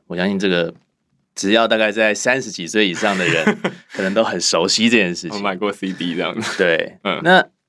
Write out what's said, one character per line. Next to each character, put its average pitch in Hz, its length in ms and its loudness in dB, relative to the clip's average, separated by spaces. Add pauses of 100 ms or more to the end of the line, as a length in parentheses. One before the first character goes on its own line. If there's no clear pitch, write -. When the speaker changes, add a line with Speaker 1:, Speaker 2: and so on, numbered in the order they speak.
Speaker 1:
我 87 100 -10
相 90 100 -2
信 98 120 -2
这 98 100 0
个 85 240 0 (600)
只 98 160 -2
要 113 160 4
大 113 100 2
概 107 140 2
在 107 220 2
三 127 280 0
十 113 100 -12
几 90 160 -10
岁 107 200 2
以 87 60 -2
上 98 240 0
的 90 80 -2
人， 82 400 0
Speaker 2:
<laughs> - 280 -10
Speaker 1:
可 101 100 -4
能 95 100 -2
都 110 100 2
很 98 180 -2
熟 87 260 0
悉 110 220 2
这 117 80 4
件 90 180 2
事 85 140 -10
情。 101 80 -8
Speaker 2:
我 101 40 -6
买 98 140 -4
过 101 160 -2
C 95 220 -6
D 87 200 -6
这 85 80 -4
样 90 180 -4
子。 - 180 -6
Speaker 1:
对。 85 460 2
Speaker 2:
嗯。 95 200 -2
Speaker 1:
那 180 240 4 (220)